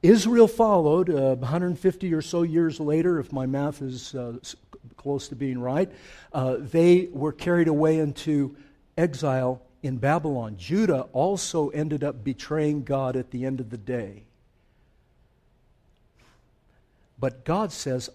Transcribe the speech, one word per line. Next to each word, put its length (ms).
Israel 460
followed, 600
uh, 320
a 60
hundred 320
fifty 340
or 80
so 220
years 380
later, 400
if 120
my 140
math 340
is, 360
uh, 260
s-, 140
close 320
to 80
being 240
right. 300
Uh, 260
they 540
were 200
carried 360
away 320
into 540
exile 680
in 140
Babylon. 600
Judah 440
also 560
ended 340
up 220
betraying 600
God 320
at 140
the 140
end 160
of 100
the 80
day. 460
But 240
God 280
says, 420